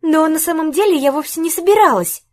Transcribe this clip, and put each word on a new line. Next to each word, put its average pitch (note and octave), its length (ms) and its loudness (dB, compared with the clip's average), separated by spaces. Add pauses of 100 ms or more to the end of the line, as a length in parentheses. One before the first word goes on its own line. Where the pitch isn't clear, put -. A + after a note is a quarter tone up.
Но D#4 260 2
на D#4 120 -2
самом D#4+ 320 -2
деле F4+ 260 2
я C#4 140 0
вовсе D4 280 -6
не E4 100 -4
собиралась. E4+ 840 2